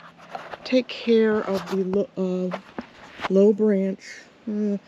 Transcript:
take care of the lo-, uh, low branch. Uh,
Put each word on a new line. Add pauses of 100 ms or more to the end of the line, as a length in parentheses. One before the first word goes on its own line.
(640)
take
care
of
the
lo-,
uh, (720)
low
branch. (480)
Uh, (100)